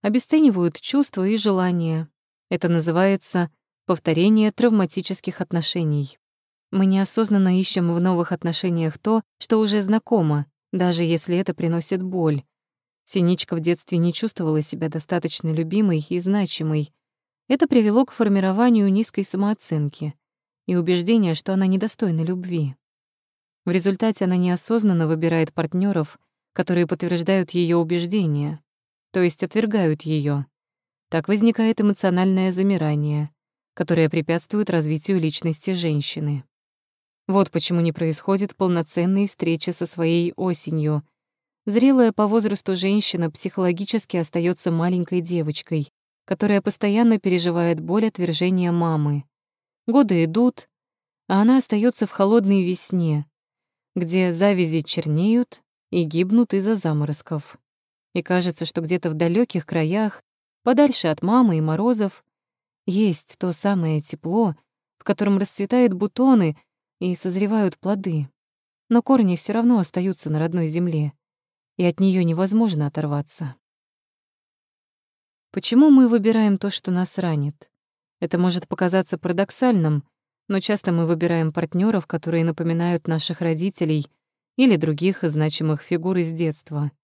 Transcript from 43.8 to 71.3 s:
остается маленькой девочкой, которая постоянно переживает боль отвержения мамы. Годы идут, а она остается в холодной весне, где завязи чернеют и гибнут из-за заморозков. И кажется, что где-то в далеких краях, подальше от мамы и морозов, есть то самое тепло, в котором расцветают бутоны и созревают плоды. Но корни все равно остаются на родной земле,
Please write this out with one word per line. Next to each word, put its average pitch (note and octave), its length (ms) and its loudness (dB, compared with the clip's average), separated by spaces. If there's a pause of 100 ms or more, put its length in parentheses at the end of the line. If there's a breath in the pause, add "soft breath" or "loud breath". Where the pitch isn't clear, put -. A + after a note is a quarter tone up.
остается E3+ 540 -2
маленькой F3 500 0
девочкой, D#3+ 720 -4 (340)
которая G3+ 360 0
постоянно G#3+ 580 2
переживает E3+ 600 0
боль F#3+ 280 0
отвержения F3+ 640 0
мамы. D#3 540 0 (600)
Годы A3 380 4
идут, A3 440 0 (600)
а F#3+ 140 2
она B3 160 6
остается A3+ 500 0
в - 40 -12
холодной G3 520 2
весне, E3+ 640 -2 (680)
где F3+ 380 0
завязи E3+ 480 2
чернеют F3 800 -2 (300)
и F3 120 0
гибнут F#3 520 0
из-за G3 180 0
заморозков. D3+ 840 -4 (580)
И F3 80 -4
кажется, F3+ 420 -2
что E3+ 160 -6
где-то E3+ 300 -2
в - 20 -4
далеких E3+ 520 0
краях, F3 580 -2 (400)
подальше B3+ 440 2
от D#3 140 -2
мамы G#3 380 4
и - 20 0
морозов, G3+ 640 -2 (640)
есть F#3+ 500 0
то F3+ 140 -2
самое E3 500 -2
тепло, E3+ 540 -2 (420)
в - 60 -20
котором G3+ 340 0
расцветают G3+ 560 0
бутоны G#3 640 2 (420 soft breath)
и F3+ 140 -2
созревают G3 640 -2
плоды. F3+ 500 -4 (640)
Но A#3 140 4
корни A3 320 4
все - 180 -8
равно A#3 240 4
остаются F3+ 540 -2
на D3+ 80 0
родной E3 280 0
земле, D#3+ 460 -2 (640)